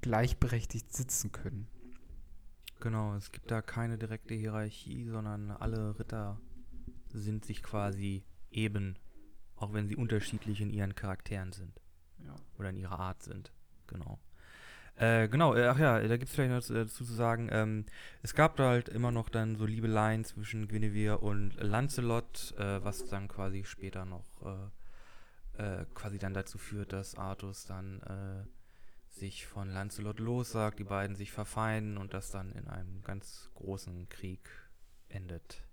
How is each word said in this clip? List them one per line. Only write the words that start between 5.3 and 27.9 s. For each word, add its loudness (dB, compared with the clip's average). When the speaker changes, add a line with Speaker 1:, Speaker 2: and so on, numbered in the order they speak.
Speaker 2:
alle 0
Ritter -4
sind -2
sich -4
quasi 0
eben, 2
auch -4
wenn 2
sie 0
unterschiedlich 0
in 0
ihren 2
Charakteren -4
sind. -12
Speaker 1:
Ja. -12
Speaker 2:
Oder -2
in -4
ihrer -4
Art -4
sind, -10
genau. -8
Äh, 8
genau, 8
äh, 8
ach 6
ja, 8
da 4
gibt's -2
vielleicht 4
noch 2
dazu, -4
dazu 0
zu -4
sagen, 2
ähm, 2
es -4
gab 8
da 8
halt 6
immer 2
noch 0
dann 2
so 2
Liebeleien 4
zwischen -4
Guinevere 6
und 6
Lancelot, 2
äh, 0
was -2
dann -2
quasi 0
später -6
noch, -6
äh, -2
äh, -4
quasi -4
dann -2
dazu -4
führt, -6
dass -6
Artus -6
dann, -8